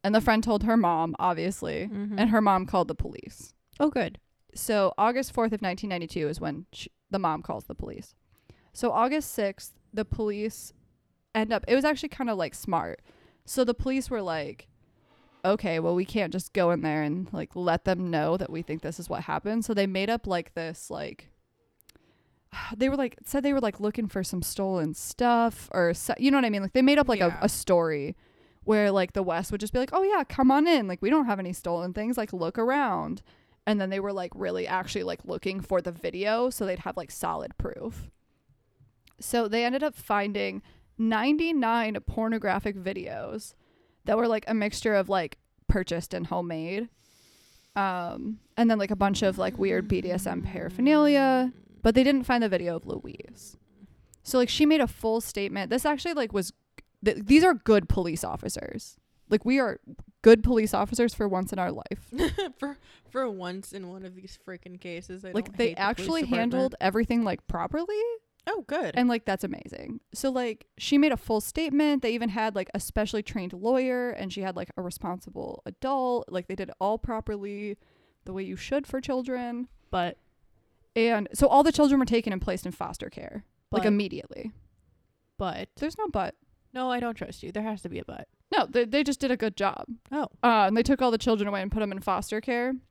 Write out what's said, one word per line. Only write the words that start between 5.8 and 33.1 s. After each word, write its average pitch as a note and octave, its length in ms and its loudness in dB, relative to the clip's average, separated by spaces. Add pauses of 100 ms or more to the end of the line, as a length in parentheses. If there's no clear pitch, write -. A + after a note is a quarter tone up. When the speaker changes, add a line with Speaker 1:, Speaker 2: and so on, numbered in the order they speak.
Speaker 1:
ninety-two E3 380 -4
is D#3 120 -6
when D#3+ 320 -6
sh-, - 160 -16 (220)
the G3 100 -2
mom E3 220 -2
calls - 220 -8
the - 100 -14
police. - 400 -12 (580)
So A#3+ 180 -2
August C4+ 420 0
sixth, - 460 -6 (160)
the G#3+ 100 -4
police G#3+ 680 -4 (600)
end A3 180 0
up, G#3+ 160 0
it A#3+ 80 6
was C4+ 80 4
actually D4+ 240 0
kinda, A#3+ 260 -4
like, F3 200 -4
smart. - 460 -4 (440)
So - 200 0
the A#3+ 100 0
police C4 360 -2
were A#3 120 -4
like, D#3+ 440 -6 (760)
"Okay, F#3+ 340 2
well, E3+ 160 2
we F3+ 120 2
can't F#3+ 260 -2
just F#3 220 -6
go F3 180 4
in E3+ 80 0
there D#3 220 0
and, D#3 300 -4
like, - 220 -8
let F3 300 0
them F#3 260 0
know D#3+ 280 2
that F#3+ 120 -6
we E3 120 -8
think D#3+ 200 -8
this - 160 -8
is E3+ 120 -14
what - 140 -6
happened." G#3 420 -2
So A3+ 80 -2
they G3+ 120 2
made F#3+ 240 -2
up, A#3 160 -2
like, F3 280 -4
this, D#3+ 360 -10
like, - 380 -10 (1200)
<sighs> - 240 -10
they B3+ 120 2
were, C4+ 80 0
like, C4+ 280 -4
said C#4 180 -2
they C#4+ 100 2
were, C#4 80 2
like, G#3+ 180 -2
looking G#3 300 -2
for F#3+ 160 -4
some F3+ 180 -4
stolen F3+ 520 -2
stuff A#3 760 0
or E3+ 200 4
so, - 260 -4
you C4+ 120 4
know C#4 80 6
what C4 80 4
I A3+ 40 2
mean? G3+ 120 -2
Like, G3 100 -6
they B3+ 100 4
made C#4+ 160 8
up, C#4+ 100 4
like, A3 120 2
Speaker 2:
Yeah. E3+ 220 4
Speaker 1:
a, - 20 2
a - 60 4
story D#3+ 680 0 (480)
where, G#3 260 4
like, G3 220 2
the G3 100 -2
West F3 300 -2
would G#3 80 -4
just G#3 140 -6
be B3 40 2
like, C4 140 0
"Oh, F4+ 100 2
yeah, G4 220 2
come C4 260 4
on D4 160 6
in. C#4 220 4
Like, F3+ 140 -6
we G3 80 2
don't D4 160 4
have G#3+ 120 0
any F#3 140 -6
stolen F3 400 -4
things. A3 240 -2
Like, G#3+ 160 -4
look E3 260 -4
around." A3 640 0 (460)